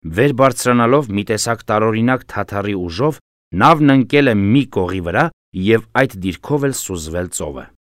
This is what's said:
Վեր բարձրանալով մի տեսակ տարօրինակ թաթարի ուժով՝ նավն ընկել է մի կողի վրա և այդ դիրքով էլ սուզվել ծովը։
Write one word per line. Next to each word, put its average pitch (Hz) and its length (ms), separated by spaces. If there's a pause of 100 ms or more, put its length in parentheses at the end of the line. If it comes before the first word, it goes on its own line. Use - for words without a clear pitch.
Վեր 104 320
բարձրանալով 123 720
մի 101 160
տեսակ 110 400
տարօրինակ 110 640
թաթարի 101 480
ուժով՝ 92 440 (340)
նավն 143 400
ընկել 139 340
է 120 80
մի 104 320
կողի 92 320
վրա 87 220 (340)
և 110 300 (100)
այդ 131 240
դիրքով 113 480
էլ 135 80
սուզվել 87 560
ծովը։ 71 320 (180)